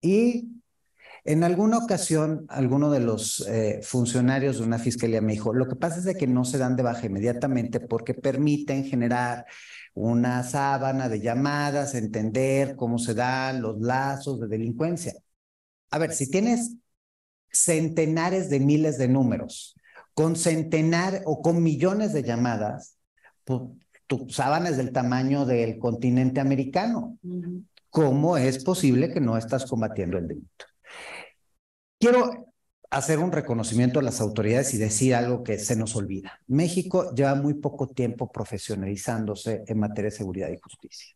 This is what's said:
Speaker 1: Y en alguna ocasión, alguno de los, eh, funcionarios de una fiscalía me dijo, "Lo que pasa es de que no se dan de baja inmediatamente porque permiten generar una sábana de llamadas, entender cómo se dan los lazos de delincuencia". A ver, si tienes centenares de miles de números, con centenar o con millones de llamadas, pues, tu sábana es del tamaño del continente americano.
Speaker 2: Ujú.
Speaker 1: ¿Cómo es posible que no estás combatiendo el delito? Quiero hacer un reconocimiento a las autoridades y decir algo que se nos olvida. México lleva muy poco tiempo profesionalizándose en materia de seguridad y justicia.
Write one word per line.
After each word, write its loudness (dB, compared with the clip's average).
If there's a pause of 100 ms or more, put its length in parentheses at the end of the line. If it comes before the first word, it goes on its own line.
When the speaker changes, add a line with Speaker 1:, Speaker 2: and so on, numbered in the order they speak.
Speaker 1:
Y 2 (760)
en 4
alguna 4
ocasión, 0
alguno 2
de 4
los, -2
eh, 0
funcionarios 2
de -2
una 0
fiscalía 0
me 2
dijo, -2
"Lo 2
que -6
pasa -2
es -8
de 0
que -2
no 2
se -2
dan 2
de 0
baja -2
inmediatamente -2
porque -4
permiten 0
generar -2 (480)
una 2
sábana 0
de -2
llamadas, -2
entender 0
cómo -2
se -2
dan -2
los -4
lazos -2
de -6
delincuencia". -4 (760)
A -2
ver, 0
si -2
tienes 0 (760)
centenares 0
de 2
miles 4
de 2
números, 0 (380)
con 2
centenar 2
o -2
con 4
millones 2
de 0
llamadas, -2 (460)
pues, -4 (440)
tu -4
sábana 0
es 0
del -2
tamaño 2
del 0
continente 2
americano. -2
Speaker 2:
Ujú. -10 (240)
Speaker 1:
¿Cómo 2
es 0
posible 2
que -2
no 2
estás -2
combatiendo -2
el -4
delito? -12 (1300)
Quiero 4 (380)
hacer 2
un 0
reconocimiento 2
a 0
las -2
autoridades 0
y 0
decir 2
algo 0
que -2
se 0
nos -2
olvida. -6
México 0
lleva 4
muy 0
poco -4
tiempo -4
profesionalizándose -4
en -2
materia -2
de -12
seguridad -6
y -8
justicia. -20